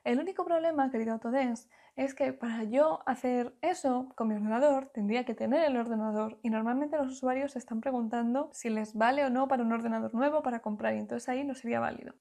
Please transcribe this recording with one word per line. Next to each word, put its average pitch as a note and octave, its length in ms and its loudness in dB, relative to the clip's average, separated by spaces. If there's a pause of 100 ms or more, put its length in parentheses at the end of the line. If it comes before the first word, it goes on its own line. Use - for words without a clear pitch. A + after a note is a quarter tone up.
El B3 140 2
único F4+ 280 -2
problema, D#4+ 440 2
querido A3+ 220 -2
Autodesk, A#3 580 0 (240)
es C4+ 200 -2
que C4+ 180 0
para A#3 320 -4
yo D4 400 2
hacer B3 560 -2
eso C4 560 0
con A3+ 120 0
mi G#3+ 60 0
ordenador C4 600 2
tendría A3+ 320 0
que A3+ 80 -4
tener A#3 280 2
el C#4 140 2
ordenador A3 680 -2
y A#3+ 60 -2
normalmente B3 480 0
los C#4 120 0
usuarios C4 440 -2
se B3+ 60 -6
están A3+ 240 -6
preguntando A#3+ 720 0
si - 160 -6
les G#3+ 240 -2
vale B3+ 320 4
o B3+ 40 2
no C4 160 2
para C4 160 2
un A3+ 100 2
ordenador A3+ 420 -2
nuevo D4 280 2
para A#3+ 180 -2
comprar A3 340 -2
y G#3+ 60 -4
entonces A#3 280 -6
ahí C4 160 -2
no C#4 100 -4
sería A#3 260 -2
válido. - 400 -4